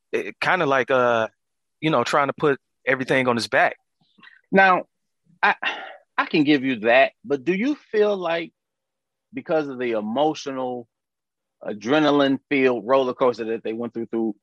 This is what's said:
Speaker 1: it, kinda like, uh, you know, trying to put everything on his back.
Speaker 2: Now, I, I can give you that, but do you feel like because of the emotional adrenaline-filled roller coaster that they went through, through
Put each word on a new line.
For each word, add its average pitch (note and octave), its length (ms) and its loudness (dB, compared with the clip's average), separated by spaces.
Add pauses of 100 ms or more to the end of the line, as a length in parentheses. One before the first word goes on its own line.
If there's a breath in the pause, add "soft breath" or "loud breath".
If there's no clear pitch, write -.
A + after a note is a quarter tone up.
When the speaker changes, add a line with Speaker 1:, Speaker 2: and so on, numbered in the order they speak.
(120)
Speaker 1:
it, G#2+ 300 -6
kinda E3+ 240 0
like, C3+ 260 0
uh, A#2+ 360 2 (520)
you D#3 120 -2
know, B2 120 2
trying C#3+ 240 0
to C3+ 60 -4
put C#3+ 260 0 (260)
everything C3 440 0
on A#2 80 0
his G#2+ 100 -4
back. D3 300 0 (760 soft breath)
Speaker 2:
Now, F#3+ 340 4 (560)
I, G3+ 140 2 (600 loud breath)
I C4+ 80 -2
can D#3+ 180 2
give C#3 220 2
you B2+ 160 -2
that, A#2+ 320 4 (100)
but C3+ 220 -4
do F3 80 0
you B3+ 220 -2
feel G#3 420 -2
like E3+ 340 -6 (840)
because D3 360 -2
of B2+ 100 -10
the B2 120 -2
emotional B2+ 960 -4 (760)
adrenaline-filled C3+ 1200 0
roller B2+ 280 2
coaster A#2 320 -2
that A2 180 -6
they A2 100 -6
went A#2 200 -8
through, A#2 140 -8
through A2+ 340 -2